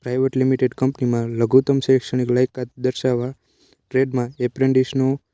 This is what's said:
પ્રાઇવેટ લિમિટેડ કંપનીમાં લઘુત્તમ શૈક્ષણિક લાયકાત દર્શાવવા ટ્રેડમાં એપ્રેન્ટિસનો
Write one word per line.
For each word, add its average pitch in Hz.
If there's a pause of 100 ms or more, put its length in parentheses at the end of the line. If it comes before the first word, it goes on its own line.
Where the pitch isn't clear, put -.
પ્રાઇવેટ 127
લિમિટેડ 131
કંપનીમાં 120
લઘુત્તમ 123
શૈક્ષણિક 127
લાયકાત 123
દર્શાવવા 127 (580)
ટ્રેડમાં 127
એપ્રેન્ટિસનો 131 (120)